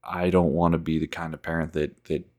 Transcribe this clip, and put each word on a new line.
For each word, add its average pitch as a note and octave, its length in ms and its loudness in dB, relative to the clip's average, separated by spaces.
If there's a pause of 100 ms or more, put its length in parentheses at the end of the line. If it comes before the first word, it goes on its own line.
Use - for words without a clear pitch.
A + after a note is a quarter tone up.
I F2+ 260 -2
don't F2 220 4
wanna E2+ 260 4
be D#2+ 200 0
the D#2 80 0
kind D#2+ 260 -8
of D2+ 100 -14
parent E2 320 -4
that, D2+ 320 -4
that D2+ 180 -2 (140)